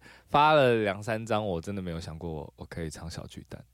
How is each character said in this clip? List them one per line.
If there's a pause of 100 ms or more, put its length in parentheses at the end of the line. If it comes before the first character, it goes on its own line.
(300)
发
了
两
三
张，
我
真
的
没
有
想
过
我，
我
可
以
唱
小
巨
蛋。 (100)